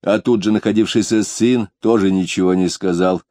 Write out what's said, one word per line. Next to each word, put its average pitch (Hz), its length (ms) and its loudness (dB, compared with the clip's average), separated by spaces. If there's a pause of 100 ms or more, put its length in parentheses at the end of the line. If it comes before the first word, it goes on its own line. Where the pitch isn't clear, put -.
А 104 180 0
тут 110 240 0
же 107 80 0
находившийся 107 720 0
сын 117 460 -2 (100)
тоже 107 320 2
ничего 92 420 0
не 92 160 0
сказал 92 600 -2